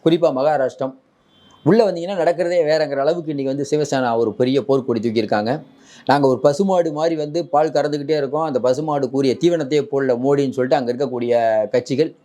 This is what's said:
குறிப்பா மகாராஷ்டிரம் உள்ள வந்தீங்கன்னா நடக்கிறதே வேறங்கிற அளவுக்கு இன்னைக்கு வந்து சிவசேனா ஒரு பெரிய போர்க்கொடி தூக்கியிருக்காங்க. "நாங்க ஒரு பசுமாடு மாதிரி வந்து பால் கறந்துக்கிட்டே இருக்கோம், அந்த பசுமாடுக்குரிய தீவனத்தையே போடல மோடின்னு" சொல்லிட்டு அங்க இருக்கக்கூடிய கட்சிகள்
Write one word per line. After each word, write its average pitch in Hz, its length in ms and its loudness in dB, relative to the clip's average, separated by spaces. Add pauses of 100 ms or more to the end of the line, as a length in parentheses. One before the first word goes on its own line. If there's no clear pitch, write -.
குறிப்பா 165 260 4
மகாராஷ்டிரம் 135 640 -2 (680)
உள்ள 202 260 4
வந்தீங்கன்னா 175 280 -6
நடக்கிறதே 170 460 0
வேறங்கிற 151 320 0
அளவுக்கு 156 380 -2
இன்னைக்கு 135 220 -4
வந்து 143 140 -4
சிவசேனா 135 460 0
ஒரு 113 180 0
பெரிய 127 260 0
போர்க்கொடி 117 400 0
தூக்கியிருக்காங்க. 110 640 -2 (420)
"நாங்க 139 240 4
ஒரு 127 120 2
பசுமாடு 170 520 2
மாதிரி 160 240 0
வந்து 151 320 -4
பால் 151 220 2
கறந்துக்கிட்டே 147 460 0
இருக்கோம், 143 260 -2
அந்த 147 160 -2
பசுமாடுக்குரிய 135 880 0
தீவனத்தையே 151 480 2
போடல 131 240 0
மோடின்னு" 139 340 2
சொல்லிட்டு 127 260 0
அங்க 123 160 -2
இருக்கக்கூடிய 120 760 0
கட்சிகள் 127 460 0 (100)